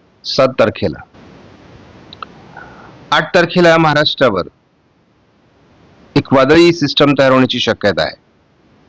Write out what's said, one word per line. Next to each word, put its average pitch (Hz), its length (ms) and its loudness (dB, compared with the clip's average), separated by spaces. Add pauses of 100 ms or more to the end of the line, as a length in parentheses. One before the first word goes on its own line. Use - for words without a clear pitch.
(260)
सात - 220 0
तारखेला. 101 540 -2 (2000)
आठ 160 240 -2
तारखेला 170 420 2
महाराष्ट्रावर 143 720 0 (1700)
एक - 180 -2
वादळी 160 400 4
सिस्टम 143 460 0
तयार 131 120 4
होण्याची 127 280 0
शक्यता 98 440 -2
आहे. 69 120 -8 (720)